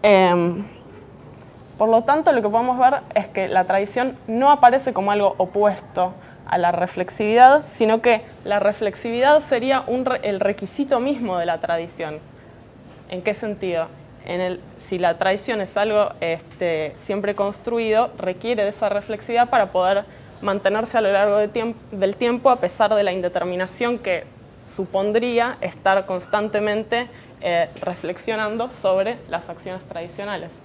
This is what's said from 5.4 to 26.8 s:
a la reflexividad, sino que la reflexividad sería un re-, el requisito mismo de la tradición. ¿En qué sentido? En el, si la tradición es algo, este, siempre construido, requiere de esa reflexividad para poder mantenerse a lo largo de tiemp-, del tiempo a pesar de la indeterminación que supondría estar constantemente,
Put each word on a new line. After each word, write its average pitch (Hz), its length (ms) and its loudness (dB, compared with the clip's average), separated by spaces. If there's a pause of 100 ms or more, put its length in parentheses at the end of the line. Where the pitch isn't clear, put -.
a - 120 0
la 175 140 2
reflexividad, 214 960 4
sino 226 360 0
que 233 180 2 (240)
la 202 160 -2
reflexividad 233 800 2
sería 262 460 -2
un 247 180 -2
re-, 254 180 -2
el 202 180 -4
requisito 220 600 -2
mismo 240 380 -2
de 170 80 -2
la 165 160 -2
tradición. 165 560 -6 (920)
¿En 180 140 -8
qué 208 100 -2
sentido? 196 540 -4 (400)
En 180 160 -4
el, 180 180 -6 (160)
si - 220 -8
la 170 180 2
tradición 202 460 -2
es 190 160 -10
algo, 208 320 2 (100)
este, 165 760 -4
siempre 202 380 -4
construido, 220 840 -2
requiere 208 460 -4
de 202 40 0
esa 202 220 -2
reflexividad 226 580 -2
para 226 220 2
poder 190 340 0 (380)
mantenerse 208 560 0
a - 20 4
lo 202 100 2
largo 202 280 2
de 208 100 2
tiemp-, 226 320 -4 (120)
del 190 220 0
tiempo 247 360 2
a 247 60 6
pesar 220 380 0
de 208 100 2
la 185 80 0
indeterminación 185 840 -4
que 185 260 -4 (440)
supondría 226 960 -2
estar 190 420 0
constantemente, 208 1040 -2 (320)